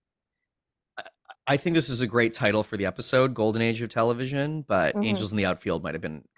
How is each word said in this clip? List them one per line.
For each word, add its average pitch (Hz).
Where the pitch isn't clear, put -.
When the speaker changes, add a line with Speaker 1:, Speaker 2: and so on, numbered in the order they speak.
Speaker 1:
I, -
I 139
think 170
this 135
is 123
a 123
great 117
title 107
for -
the 95
episode, 127
Golden 110
Age 117
of 110
Television, 135
but 110
Speaker 2:
Mm-hmm. -
Speaker 1:
Angels 104
in 107
the 98
Outfield 87
might 78
have 80
been 78